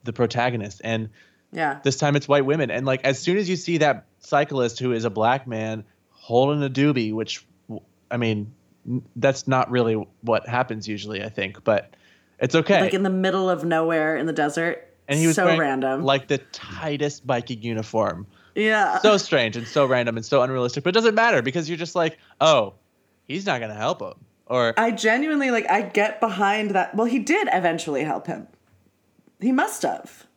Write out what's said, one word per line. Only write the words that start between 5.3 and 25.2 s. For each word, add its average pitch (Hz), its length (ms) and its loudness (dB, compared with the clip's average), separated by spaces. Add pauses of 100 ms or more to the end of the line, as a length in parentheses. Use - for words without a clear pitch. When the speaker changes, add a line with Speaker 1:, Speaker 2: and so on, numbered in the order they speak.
Speaker 1:
man 110 380 -6 (240)
holding 135 540 0
a 135 60 -2
doobie, 127 440 2
which, 110 320 -6 (240)
w-, 110 120 -10 (300)
I 120 60 -4
mean, 110 360 -2 (320)
n-, 120 160 -4 (140)
that's 131 320 0
not 127 240 0
really 117 240 2 (260)
what 110 280 0
happens 117 400 -2
usually, 104 340 -6
I 110 60 -8
think, 98 340 -6
but - 320 0 (440)
it's 131 160 0
okay. 165 260 4
Speaker 2:
Like, 190 120 2
in 190 100 0
the 196 60 0
middle 185 400 0
of 175 140 -2
nowhere 160 540 0
in 139 80 -4
the 160 80 -2
desert. 156 520 -2 (220)
Speaker 1:
And 139 100 0
he 165 100 4
was 156 100 4
Speaker 2:
So 185 80 2
Speaker 1:
wearing, 165 160 4
Speaker 2:
random. 135 420 -2
Speaker 1:
like, 135 240 0
the 139 120 0 (120)
tightest 147 760 -6
biking 123 360 -4
uniform. 107 680 -4 (280)
Speaker 2:
Yeah. 214 440 2
Speaker 1:
So 208 180 6
strange 120 380 0
and 117 100 -6
so 143 200 2
random 120 320 0
and 110 80 -8
so 139 160 4
unrealistic, 127 420 0
but 180 60 2
it 180 40 -2
doesn't 226 220 4
matter 226 260 4
because 143 280 -4
you're 170 80 -6
just 170 180 -10
like, 160 220 0 (240)
"Oh, 127 320 4 (540)
he's 190 180 -8
not 131 160 -2
gonna 107 120 -8
help 113 280 -4
him." 92 120 -10 (320)
Or 120 320 0
Speaker 2:
I 233 140 2
genuinely, 262 600 0